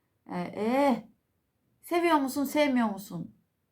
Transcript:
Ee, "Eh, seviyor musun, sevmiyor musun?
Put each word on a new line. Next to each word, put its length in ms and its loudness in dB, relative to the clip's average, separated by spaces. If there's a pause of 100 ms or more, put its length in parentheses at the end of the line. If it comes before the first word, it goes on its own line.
(320)
Ee, 80 -4 (140)
"Eh, 420 2 (840)
seviyor 340 2
musun, 280 -2
sevmiyor 460 2
musun? 440 -10 (380)